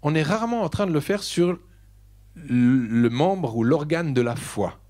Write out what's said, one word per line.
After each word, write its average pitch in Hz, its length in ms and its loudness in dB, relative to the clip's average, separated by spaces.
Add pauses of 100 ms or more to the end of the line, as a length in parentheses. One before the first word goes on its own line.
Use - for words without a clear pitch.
on 151 140 0
est 156 80 2
rarement 220 380 -2
en 170 80 -2
train 202 180 -2
de 175 40 -2
le 156 80 2
faire 202 220 -2
sur 175 380 -2 (760)
le, 123 420 2 (100)
le 117 220 4
membre 147 460 0
ou 117 80 0
l'organe 151 500 0
de 127 80 2
la 117 140 0
foi. - 440 -6 (100)